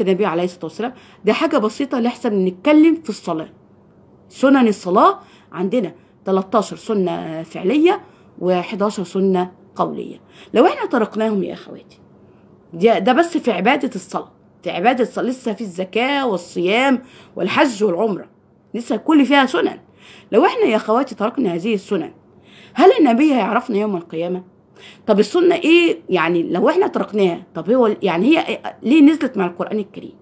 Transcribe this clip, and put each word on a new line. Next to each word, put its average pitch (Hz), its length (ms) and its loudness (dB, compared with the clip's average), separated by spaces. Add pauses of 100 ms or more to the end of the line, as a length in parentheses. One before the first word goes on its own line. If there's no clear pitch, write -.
النبي 196 240 0
عليه 170 180 -2
الصلاة 180 220 -8
والسلام، 233 280 -8 (320)
ده 208 80 2
حاجة 311 240 0
بسيطة 254 420 -2
لحسن 226 460 -2
نتكلم 302 580 4
في - 60 -14
الصلاة. 165 400 -8 (800)
سنن 262 380 4
الصلاة 214 520 2 (320)
عندنا 185 420 -4 (320)
تلتاشر 190 500 -2
سنة 170 680 -4
فعلية 302 580 0 (380)
وحداشر 185 640 -2
سنة 185 480 0 (240)
قولية. 156 420 -6 (360)
لو 247 120 6
إحنا 466 200 0
تركناهم 214 580 -2
يا - 100 -8
أخواتي، - 460 -20 (760)
ده، 196 260 2
ده 220 140 2
بس 330 240 0
في 254 140 -2
عبادة 240 440 0
الصلاة، - 360 -10 (320)
في 175 60 -8
عبادة 226 340 0
الصلاة، 202 260 -4
لسه 247 240 -6
في 220 80 -10
الزكاة 226 680 -4
والصيام 214 760 -2 (340)
والحج 208 480 -2
والعمرة، 190 420 -2 (480)
لسه 233 220 -6
كل 285 300 2
فيها 277 200 4
سنن. - 320 -2 (540)
لو 226 140 4
إحنا 466 180 0
يا 247 120 2
أخواتي 226 400 -2
تركنا 214 380 -2
هذه 185 200 -4
السنن، 185 380 -4 (640)
هل 349 160 6 (100)
النبي 277 340 4
هيعرفنا 220 440 -2
يوم 208 180 -2
القيامة؟ 175 480 -6 (640)
طب 202 120 4
السنة 349 360 2
إيه؟ 339 440 2 (100)
يعني 170 340 0
لو 196 260 0
إحنا 359 180 2
تركناها، 196 560 -2 (120)
طب 165 160 -4
هو 247 160 4
ال-، 214 140 -2
يعني 180 240 0
هي 311 220 2
إيه، - 360 -8
ليه 294 180 4
نزلت 285 360 4
مع 185 80 0
القرآن 175 340 -6
الكريم؟ - 420 -12